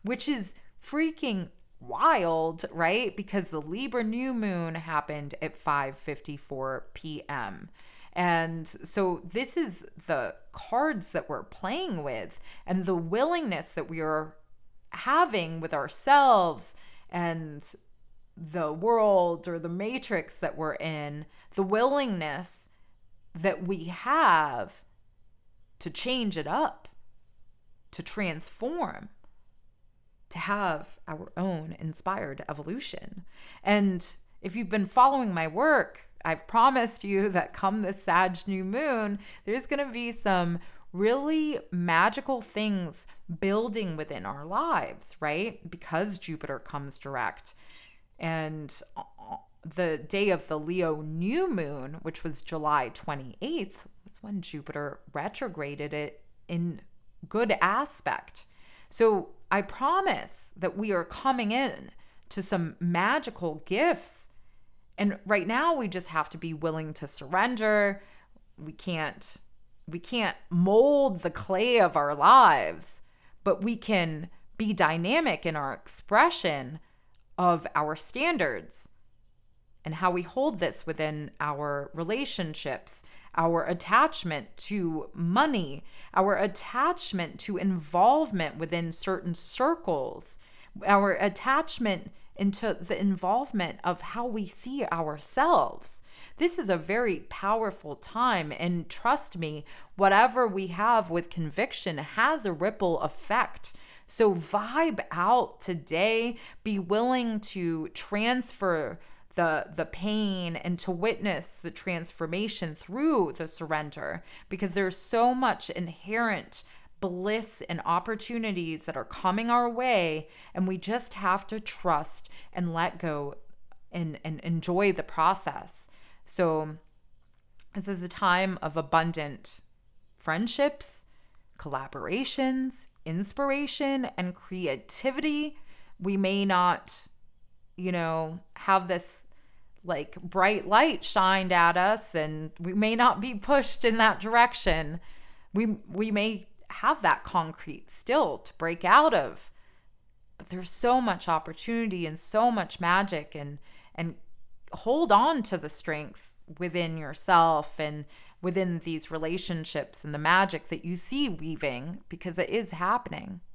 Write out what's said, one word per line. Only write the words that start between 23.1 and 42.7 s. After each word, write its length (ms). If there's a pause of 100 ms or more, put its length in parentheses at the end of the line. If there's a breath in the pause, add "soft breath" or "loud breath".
that 320
we 180
have 1000 (960)
to 100
change 480
it 100
up, 400 (1040)
to 100
transform, 1080 (1200)
to 100
have 580 (100)
our 300
own 420
inspired 680
evolution. 760 (380 loud breath)
And 520 (260)
if 140
you've 140
been 160
following 480
my 140
work, 600 (160)
I've 240
promised 560
you 260
that 240
come 280
this 200
Sag 360 (100)
new 160
moon, 560 (240 loud breath)
there's 240
gonna 240
be 220
some 460 (340 loud breath)
really 680 (100)
magical 720
things 640 (320 soft breath)